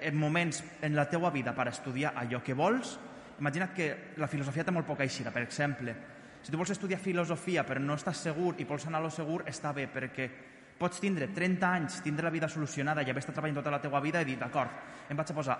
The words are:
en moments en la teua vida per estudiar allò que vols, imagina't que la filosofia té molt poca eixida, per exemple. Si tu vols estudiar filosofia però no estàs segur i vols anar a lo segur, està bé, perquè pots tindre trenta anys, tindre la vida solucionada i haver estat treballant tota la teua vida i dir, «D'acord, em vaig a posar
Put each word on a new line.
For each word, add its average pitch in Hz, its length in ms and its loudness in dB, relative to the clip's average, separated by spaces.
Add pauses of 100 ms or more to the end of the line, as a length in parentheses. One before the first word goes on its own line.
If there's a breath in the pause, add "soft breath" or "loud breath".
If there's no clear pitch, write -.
en 147 80 2
moments 156 460 2 (180)
en 151 160 2
la 147 120 6
teua 170 220 4
vida 120 220 0
per 123 160 2
estudiar 135 480 -2
allò 120 240 -2
que 131 160 0
vols, 220 400 2 (420 loud breath)
imagina't 147 340 0
que 165 140 0 (300)
la 151 100 0
filosofia 143 380 0
té 185 80 2
molt 160 120 2
poca 143 200 0
eixida, 117 260 -2
per 120 140 0
exemple. 127 480 0 (480 loud breath)
Si - 100 -10
tu 160 60 0
vols 180 160 0
estudiar 185 260 -2
filosofia 170 640 2
però 131 160 0
no 143 160 2
estàs 156 300 -2
segur 170 320 2
i 143 80 -2
vols 143 240 -4
anar 160 100 0
a 160 60 0
lo 156 80 -2
segur, 160 340 -2
està 147 240 -4
bé, 135 160 -2
perquè 131 400 -4 (500 loud breath)
pots 175 220 0
tindre 170 320 2
trenta 180 400 4
anys, 165 320 0
tindre 151 220 0
la 160 80 2
vida 160 160 0
solucionada 147 560 0
i 131 40 -2
haver 135 120 0
estat 147 160 -6
treballant 147 240 0
tota 143 100 0
la 143 80 2
teua 139 240 0
vida 160 180 2
i 156 60 2
dir, 131 140 0
«D'acord, - 680 -2
em 143 60 -2
vaig 156 160 0
a 147 60 -2
posar 131 220 2